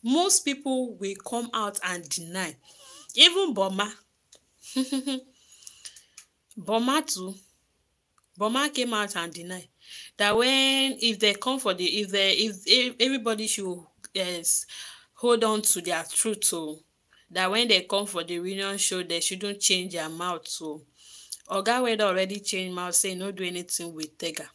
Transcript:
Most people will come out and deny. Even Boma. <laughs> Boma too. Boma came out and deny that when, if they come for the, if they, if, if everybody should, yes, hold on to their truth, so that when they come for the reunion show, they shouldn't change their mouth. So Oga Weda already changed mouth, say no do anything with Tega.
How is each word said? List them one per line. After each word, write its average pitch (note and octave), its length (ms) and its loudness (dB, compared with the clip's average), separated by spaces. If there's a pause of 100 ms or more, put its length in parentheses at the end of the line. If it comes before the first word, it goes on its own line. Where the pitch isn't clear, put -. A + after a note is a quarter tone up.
Most E4 420 4
people C4 500 -2
will G3 200 -6 (120)
come A#3 260 -4
out G#3 300 -2
and F3 240 -4
deny. E3+ 480 -6 (600)
Even E4+ 400 6
Boma. G3 360 -2 (840)
<laughs> C4 440 -2 (1400)
Boma A#3 500 0
too. F#3 260 -6 (1040)
Boma A#3+ 360 2
came A#3+ 200 -2
out G#3 220 -2
and E3+ 180 -6
deny F3+ 340 -12 (500)
that G#3 180 4
when, C4+ 680 4
if A3+ 180 2
they G#3 140 6
come B3+ 260 -2
for G#3 140 2
the, F3+ 120 -2
if G3 240 0
they, G3 240 4
if, G3+ 320 0
if B3 340 4
everybody A3+ 480 0
should, F3+ 360 -4 (300)
yes, F3+ 520 -2 (480)
hold A#3+ 300 4
on G#3+ 180 2
to G3 200 2
their E3+ 300 -2
truth, G#3+ 320 0
so D#3 360 -2 (520)
that F#3 180 2
when A3+ 180 2
they G3 140 6
come G3+ 240 -2
for F3+ 180 -6
the E3+ 160 -6
reunion G3 380 -4
show, F#3 260 0
they E3+ 160 -4
shouldn't G3+ 400 -4
change F#3 340 0
their D#3+ 160 -6
mouth. E3+ 380 -6
So D#3 340 -8 (680)
Oga G#3+ 320 0
Weda A3+ 200 0
already F#3+ 380 0
changed F#3 360 -4
mouth, F3+ 200 -4
say F#3+ 200 2
no F#3+ 160 -6
do F#3+ 120 -8
anything F3 500 -6
with D#3 240 -10
Tega. E3 380 -6